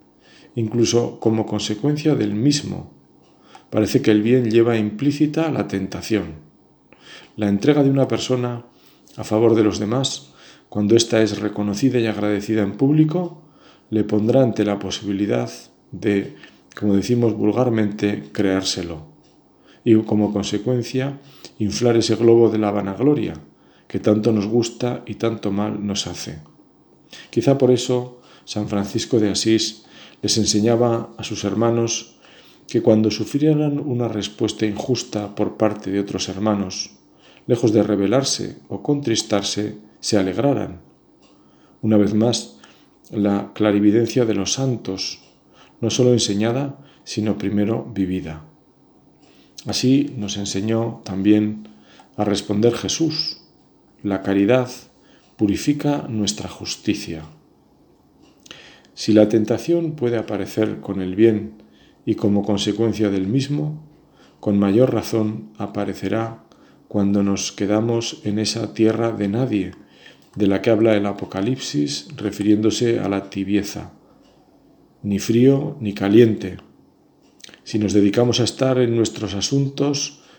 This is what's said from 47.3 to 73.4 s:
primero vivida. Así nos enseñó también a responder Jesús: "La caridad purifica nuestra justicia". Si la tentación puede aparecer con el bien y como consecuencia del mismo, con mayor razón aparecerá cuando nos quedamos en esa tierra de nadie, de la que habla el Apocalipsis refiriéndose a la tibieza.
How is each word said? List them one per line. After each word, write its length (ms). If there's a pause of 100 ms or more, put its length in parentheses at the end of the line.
primero 560
vivida. 520 (1200)
Así 500
nos 200
enseñó 680
también 640 (500)
a 60
responder 500
Jesús: 680 (600)
"La 200
caridad 480 (680)
purifica 720
nuestra 400
justicia". 760 (1700)
Si 180
la 160
tentación 640
puede 260
aparecer 640
con 200
el 140
bien 480 (420)
y 100
como 280
consecuencia 640
del 180
mismo, 600 (520)
con 180
mayor 360
razón 640
aparecerá 840 (440)
cuando 360
nos 280
quedamos 720
en 140
esa 380
tierra 360
de 160
nadie, 440 (640)
de 120
la 140
que 80
habla 260
el 100
Apocalipsis 1080
refiriéndose 840
a 100
la 200
tibieza. 640 (1080)